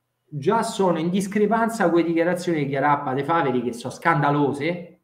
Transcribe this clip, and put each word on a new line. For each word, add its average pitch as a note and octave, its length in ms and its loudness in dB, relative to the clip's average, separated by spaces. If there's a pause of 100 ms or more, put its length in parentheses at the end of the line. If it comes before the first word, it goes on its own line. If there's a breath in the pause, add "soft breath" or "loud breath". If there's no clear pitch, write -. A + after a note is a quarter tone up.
(240)
già E3+ 380 0
sono F#3 360 0
in E3 120 -2
discrepanza G#3 800 2
con E3+ 100 4
le E3 60 2
dichiarazioni E3+ 580 0
di - 20 -6
Chiarappa, C#3 460 0
De C#3+ 120 -2
Faveri, C#3+ 380 0
che A#2 100 -4
sono A#2+ 200 -10
scandalose, D3 1120 0